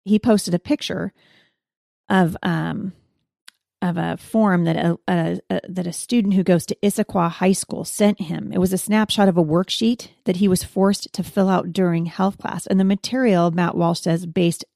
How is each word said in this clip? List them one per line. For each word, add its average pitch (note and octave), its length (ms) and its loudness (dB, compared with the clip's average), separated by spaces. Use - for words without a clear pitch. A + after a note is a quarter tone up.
he G#3 160 2
posted G#3 340 2
a F3 60 0
picture F#3+ 520 -4
of, F#3 360 2
um, E3 480 -4
of F3 160 -2
a E3 180 -4
form F#3+ 480 2
that E3 120 0
a, E3+ 300 0
a, E3+ 340 -2
a, F#3 180 -2
that F3+ 180 -6
a F3 60 -8
student G#3 420 0
who F#3+ 80 4
goes E3+ 220 4
to - 180 -6
Issaquah G3 480 0
High F#3 220 2
School E3+ 320 -6
sent G#3 380 0
him. E3 300 -8
It - 60 -4
was F#3 140 0
a F#3+ 60 0
snapshot G#3 500 2
of F3 80 2
a F3 80 4
worksheet F#3 640 0
that F3+ 120 0
he G3 120 2
was F#3 160 2
forced G3 480 0
to - 100 -6
fill F#3+ 260 0
out F3+ 260 0
during E3+ 320 0
health F#3+ 320 -2
class. - 280 -8
And F#3+ 140 2
the F#3+ 40 4
material, G3 640 2
Matt F3 260 0
Walsh E3+ 240 0
says, E3+ 240 -2
based E3+ 400 0